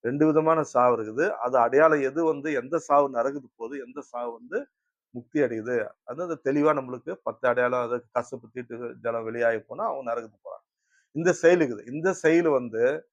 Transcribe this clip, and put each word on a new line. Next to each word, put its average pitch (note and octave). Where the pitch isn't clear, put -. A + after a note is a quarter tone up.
ரெண்டு C#3+
விதமான D#3
சாவு B2
இருக்குது. A2+
அது B2
அடையாளம் C#3+
எது C#3
வந்து D#3
எந்த C#3
சாவு C#3+
நரகத்துக்கு B2+
போகுது, A#2
எந்த C3
சாவு A#2+
வந்து B2
முக்தி B2
அடையுது, A#2
அது, B2+
அது E3+
தெளிவா D3
நம்மளுக்கு B2+
பத்து -
அடையாளம், B2
அது A#2+
கசப்பு, A#2
தீட்டு, A#2+
ஜலம் A2+
வெளியாகி A2+
போனா C#3+
அவங்க C#3
நரகத்துக்கு A#2
போறாங்க. -
இந்த E3
செயல் F3
இருக்குது. A2+
இந்த D#3+
செயல் E3
வந்து B2